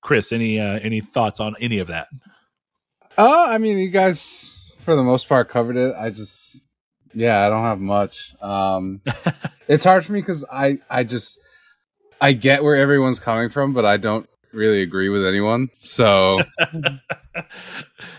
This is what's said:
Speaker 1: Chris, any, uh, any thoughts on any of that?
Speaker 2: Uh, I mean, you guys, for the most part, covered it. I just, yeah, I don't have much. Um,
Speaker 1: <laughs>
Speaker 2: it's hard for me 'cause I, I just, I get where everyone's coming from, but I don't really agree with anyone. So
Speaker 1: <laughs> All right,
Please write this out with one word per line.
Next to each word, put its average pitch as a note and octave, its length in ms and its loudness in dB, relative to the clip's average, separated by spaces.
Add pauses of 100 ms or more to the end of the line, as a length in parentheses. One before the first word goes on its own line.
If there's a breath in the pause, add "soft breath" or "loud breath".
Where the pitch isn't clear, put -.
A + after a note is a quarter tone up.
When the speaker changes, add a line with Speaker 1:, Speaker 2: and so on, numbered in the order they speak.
Speaker 1:
Chris, A#2+ 320 -2
any, A2+ 260 -2
uh, G#2 240 -4
any A2 180 -4
thoughts G#2+ 380 -4
on G#2+ 220 -6
any A#2 180 -4
of F2+ 80 -4
that? E2+ 220 -10 (1080 soft breath)
Speaker 2:
Uh, A3+ 320 6
I A3+ 100 0
mean, G#3+ 200 0
you F#3+ 120 -2
guys, - 720 -2 (200)
for D#3+ 160 2
the C3 80 2
most B2+ 240 2
part, B2 200 2
covered A#2+ 280 -2
it. B2+ 200 0
I A#2 140 -6
just, - 480 -18 (560)
yeah, A2 320 2
I - 20 4
don't A2 140 0
have A2 160 -2
much. G2 640 -4
Um, F#2+ 600 -4 (320)
Speaker 1:
<laughs> - 340 -16
Speaker 2:
it's D3+ 160 4
hard F#3 200 6
for G3+ 100 -8
me G3+ 80 -2
'cause D#3 300 -8
I, C#3 260 0 (120)
I B2+ 140 -2
just, A2+ 340 -10 (840 soft breath)
I C#3 120 4
get C3+ 300 2
where D3 140 4
everyone's C#3 440 2
coming A2+ 300 -2
from, C#3 240 -2
but A#2+ 100 0
I G#2 140 4
don't G#2+ 280 -4 (260)
really G#2+ 300 2
agree F#2+ 280 -2
with G2+ 160 0
anyone. G#2+ 420 0 (100)
So G2 640 2 (100)
Speaker 1:
<laughs> - 100 -18
All D#3+ 120 -2
right, D3 280 -6 (1200 loud breath)